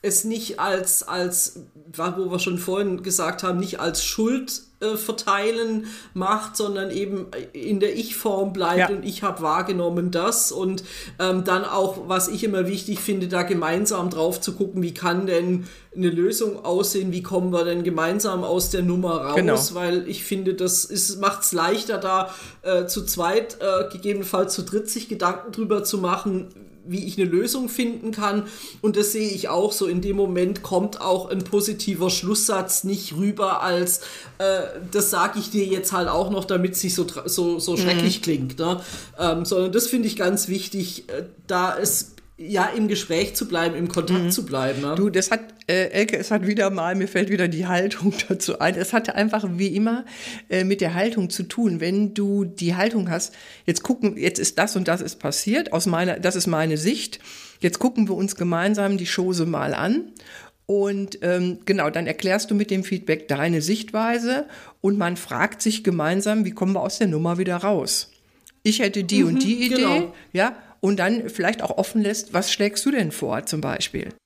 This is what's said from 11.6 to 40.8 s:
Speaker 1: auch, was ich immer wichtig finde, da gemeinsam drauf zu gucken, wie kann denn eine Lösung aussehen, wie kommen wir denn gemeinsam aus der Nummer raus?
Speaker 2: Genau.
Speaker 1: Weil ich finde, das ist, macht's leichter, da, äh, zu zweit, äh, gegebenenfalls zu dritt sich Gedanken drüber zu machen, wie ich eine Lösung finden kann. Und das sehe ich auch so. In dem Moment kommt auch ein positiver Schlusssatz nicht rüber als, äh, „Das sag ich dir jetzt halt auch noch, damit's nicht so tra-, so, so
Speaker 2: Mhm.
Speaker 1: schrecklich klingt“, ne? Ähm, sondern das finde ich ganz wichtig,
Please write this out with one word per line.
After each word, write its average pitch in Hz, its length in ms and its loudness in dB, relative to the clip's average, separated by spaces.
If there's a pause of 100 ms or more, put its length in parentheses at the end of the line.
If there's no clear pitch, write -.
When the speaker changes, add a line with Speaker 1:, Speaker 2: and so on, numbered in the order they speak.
Speaker 1:
auch, 190 420 -2
was 185 220 0
ich 214 160 -4
immer 190 200 0
wichtig 196 340 -4
finde, 190 280 -2
da 180 160 0
gemeinsam 180 680 0
drauf 175 300 0
zu - 140 -4
gucken, 185 280 -2
wie 170 120 -2
kann 180 340 0
denn 180 400 2 (260)
eine 180 160 0
Lösung 202 540 0
aussehen, 185 480 0
wie 180 120 -4
kommen 180 280 0
wir 170 140 2
denn 175 180 0
gemeinsam 180 640 0
aus 180 240 0
der 180 140 0
Nummer 175 420 2
raus? 143 100 0
Speaker 2:
Genau. 175 240 4 (140)
Speaker 1:
Weil 175 340 0
ich - 160 -6
finde, 190 300 -2
das 185 320 0
ist, 196 340 -2
macht's 196 320 0
leichter, 185 460 0
da, 190 360 0 (280)
äh, 180 240 2
zu 190 200 -4
zweit, 196 540 0
äh, 190 320 0
gegebenenfalls 196 600 -2
zu 196 100 -4
dritt 214 260 -2
sich - 200 -8
Gedanken 185 420 -2
drüber 208 320 0
zu 208 140 -2
machen, 185 500 0 (400)
wie 180 180 -4
ich 190 140 -4
eine 180 100 4
Lösung 233 400 2
finden 233 420 -2
kann. 208 320 0 (380)
Und 208 160 2
das 208 140 2
sehe 214 180 -2
ich 190 200 -4
auch 196 240 2
so. 196 120 0
In 180 160 0
dem 196 140 -2
Moment 185 480 0
kommt 190 380 -2
auch 185 280 0
ein 190 140 -2
positiver 196 680 0
Schlusssatz 190 760 0
nicht 190 320 -4
rüber 202 460 2
als, 180 380 2 (400)
äh, 190 220 2 (300)
„Das 202 200 2
sag 190 240 2
ich - 160 -4
dir 202 140 2
jetzt 190 260 0
halt 180 180 0
auch 180 220 0
noch, 190 140 -2
damit's 185 380 0
nicht 180 120 -2
so 185 80 0
tra-, - 260 -6
so, 170 300 0
so 170 140 -2
Speaker 2:
Mhm. 170 40 0
Speaker 1:
schrecklich 180 460 2
klingt“, 131 340 -2
ne? 180 240 0 (380)
Ähm, 170 260 2
sondern 185 260 2
das 233 160 4
finde 233 200 2
ich 214 80 -2
ganz 196 320 2
wichtig, 190 640 -4